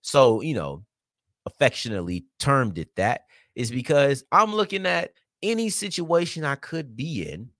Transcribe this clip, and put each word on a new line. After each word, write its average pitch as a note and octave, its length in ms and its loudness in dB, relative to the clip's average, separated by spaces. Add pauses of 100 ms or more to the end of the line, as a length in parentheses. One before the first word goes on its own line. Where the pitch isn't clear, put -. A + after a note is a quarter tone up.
so, A#2 400 6
you D#3 120 -4
know, D#2 300 -6 (640)
affectionately F#2 800 -2 (100)
termed B2+ 400 2
it - 200 -10
that G2+ 240 0 (340)
is A#2 160 -4
because C#3 600 2
I'm G#3+ 220 4
looking G3 320 -2
at F3 280 -2 (280)
any A3 300 -2
situation E3+ 760 -2
I C#3 80 0
could C#3 420 -8
be C3 280 -6
in D#2+ 260 -12 (100)